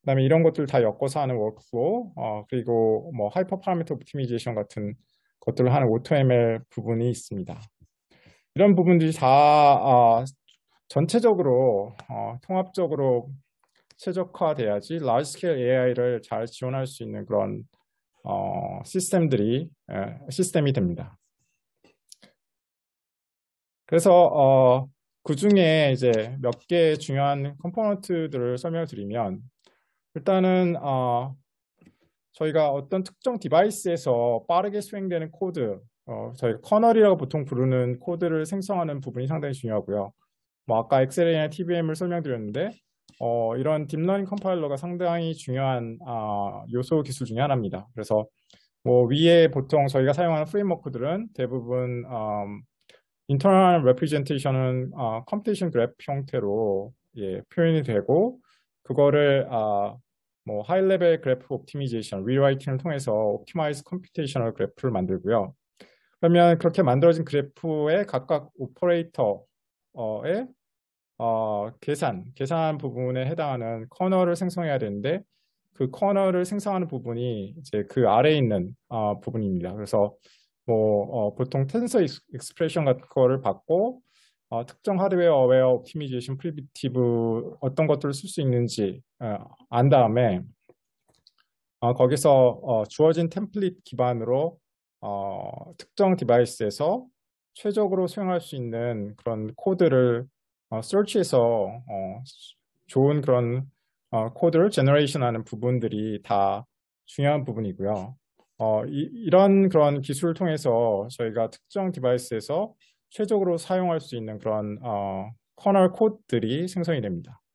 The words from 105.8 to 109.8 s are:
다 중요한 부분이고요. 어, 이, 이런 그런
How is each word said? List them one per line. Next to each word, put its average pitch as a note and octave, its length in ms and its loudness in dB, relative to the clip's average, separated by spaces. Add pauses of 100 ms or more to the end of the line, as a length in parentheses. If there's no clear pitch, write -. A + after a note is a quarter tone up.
다 G2+ 420 0 (400)
중요한 C#3+ 380 -2
부분이고요. G#2 720 -6 (440)
어, A2 260 0
이, D3 280 -6
이런 G3 540 4
그런 D3 320 4